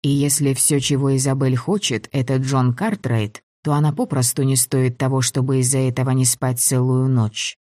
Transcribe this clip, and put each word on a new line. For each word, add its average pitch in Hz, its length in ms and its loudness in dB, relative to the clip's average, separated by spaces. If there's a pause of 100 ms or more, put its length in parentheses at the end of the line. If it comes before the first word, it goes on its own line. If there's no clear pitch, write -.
И 147 80 0
если 143 460 2
всё, 143 240 0
чего 139 360 0
Изабель 135 400 0
хочет, 127 560 -4
это 131 260 0
Джон 131 360 0
Картрайт, 120 720 -2 (200)
то 151 100 0
она 147 180 2
попросту 147 520 -2
не 135 120 2
стоит 131 420 0
того, 131 240 0
чтобы 131 380 0
из-за 131 200 0
этого 131 320 0
не 131 140 2
спать 127 340 -2
целую 127 480 2
ночь. 113 560 -2